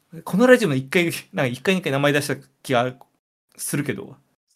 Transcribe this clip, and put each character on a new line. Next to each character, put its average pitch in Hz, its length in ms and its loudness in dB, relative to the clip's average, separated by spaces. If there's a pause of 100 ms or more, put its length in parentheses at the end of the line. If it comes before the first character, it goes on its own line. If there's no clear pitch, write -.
(240)
こ - 120 -4
の 240 100 4
ラ 254 120 8
ジ 220 80 0
オ - 20 2
も 139 60 0
一 131 140 -4
回、 175 160 2 (280)
な 156 120 -2
ん - 20 0
か - 0 -
一 120 160 -6
回 190 140 0
二 180 60 -4
回 147 100 -2
名 139 80 0
前 147 120 2
出 143 100 0
し 143 40 -8
た 135 100 -4 (260)
気 - 100 -6
が 127 200 0 (640)
す - 200 -8
る 147 80 -2
け 120 100 -4
ど。 - 220 -14 (400)